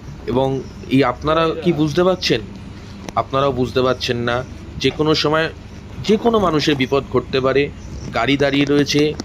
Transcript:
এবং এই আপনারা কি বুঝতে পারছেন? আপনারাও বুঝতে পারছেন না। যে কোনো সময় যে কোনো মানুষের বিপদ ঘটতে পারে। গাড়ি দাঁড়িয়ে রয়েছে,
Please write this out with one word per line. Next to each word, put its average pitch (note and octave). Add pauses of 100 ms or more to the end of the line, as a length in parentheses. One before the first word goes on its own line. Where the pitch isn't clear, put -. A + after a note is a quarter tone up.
(280)
এবং C3 (280)
এই C3+
আপনারা D#3 (140)
কি F3
বুঝতে D3+
পারছেন? F3+ (720)
আপনারাও C3+
বুঝতে B2+
পারছেন B2+
না। A#2+ (340)
যে C3+
কোনো D#3
সময় D#3 (580)
যে G#3+
কোনো A3+
মানুষের D#3
বিপদ C3 (100)
ঘটতে B2+
পারে। C3+ (440)
গাড়ি A#2+
দাঁড়িয়ে C#3
রয়েছে, D3 (120)